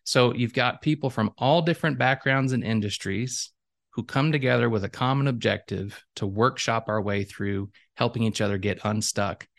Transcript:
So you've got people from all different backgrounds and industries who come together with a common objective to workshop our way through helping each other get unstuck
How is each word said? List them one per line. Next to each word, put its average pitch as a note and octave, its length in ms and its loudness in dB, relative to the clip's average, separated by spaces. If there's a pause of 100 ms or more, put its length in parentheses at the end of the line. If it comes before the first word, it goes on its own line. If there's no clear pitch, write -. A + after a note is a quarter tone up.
So B2 300 4
you've A#2+ 200 0
got B2 280 0
people D3+ 280 0
from G#2+ 280 0
all D3+ 240 4
different D#3+ 360 0
backgrounds C3+ 540 2
and A#2 100 0
industries G#2 880 -4 (440)
who - 80 -4
come C#3+ 280 0
together B2 400 2
with G#2 140 0
a - 40 -4
common C3+ 380 0
objective G#2 760 -2 (140)
to G#2+ 100 -4
workshop A2+ 600 0
our G#2+ 140 0
way G2+ 220 -2
through G2+ 460 -6 (240)
helping A#2 280 0
each A2 180 0
other G2+ 180 0
get F#2+ 260 -4
unstuck G#2 640 -2 (120)